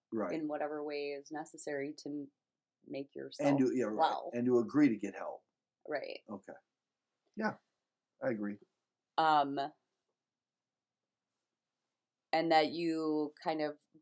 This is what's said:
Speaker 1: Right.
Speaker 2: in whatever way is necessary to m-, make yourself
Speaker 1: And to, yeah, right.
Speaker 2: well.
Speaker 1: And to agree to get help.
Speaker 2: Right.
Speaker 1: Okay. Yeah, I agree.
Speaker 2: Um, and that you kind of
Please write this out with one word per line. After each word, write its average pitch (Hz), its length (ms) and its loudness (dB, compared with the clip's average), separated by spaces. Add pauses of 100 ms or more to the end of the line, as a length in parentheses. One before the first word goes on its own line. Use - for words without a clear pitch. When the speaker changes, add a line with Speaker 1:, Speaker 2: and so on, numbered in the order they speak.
(120)
Speaker 1:
Right. 107 220 -2
Speaker 2:
in 160 140 -4
whatever 151 360 -4
way 143 260 -4
is 143 220 -10
necessary 151 680 -6
to 143 100 -10
m-, 143 180 -6 (600)
make 139 280 -10
yourself 135 320 -4
Speaker 1:
And 139 120 4
to, 127 140 4
yeah, 123 120 2
right. 107 100 -4
Speaker 2:
well. 147 380 0
Speaker 1:
And 120 140 0
to 123 100 6
agree 123 320 6
to 110 60 0
get 98 200 -6
help. 92 280 -10 (440)
Speaker 2:
Right. - 320 -6 (100)
Speaker 1:
Okay. 98 240 -14 (840)
Yeah, 208 160 -2 (680)
I 131 100 -2
agree. 104 260 -4 (640)
Speaker 2:
Um, 147 400 4 (2750)
and 165 200 2
that 156 200 6
you 156 640 0 (100)
kind 160 180 -2
of 151 120 -2 (280)